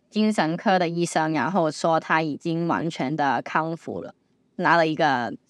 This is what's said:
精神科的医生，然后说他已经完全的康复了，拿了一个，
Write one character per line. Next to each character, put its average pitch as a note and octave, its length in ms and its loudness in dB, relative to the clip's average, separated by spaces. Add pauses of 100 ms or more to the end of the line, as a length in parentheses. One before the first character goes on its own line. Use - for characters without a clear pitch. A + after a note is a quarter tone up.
精 G#3+ 220 0
神 E3+ 260 0
科 F#3+ 200 2
的 F3 100 0
医 E3+ 180 -2
生， D#3+ 260 0
然 D3+ 180 0
后 E3+ 220 2
说 D#3+ 280 0
他 D#3+ 220 0
已 D#3 140 -4
经 E3+ 320 -4
完 B2 220 0
全 D3 260 -4
的 C#3 260 0
康 E3 340 -2
复 G2 280 -10
了， - 100 -14 (440)
拿 E3 180 4
了 E3 100 6
一 D#3+ 80 0
个， C3+ 400 0 (160)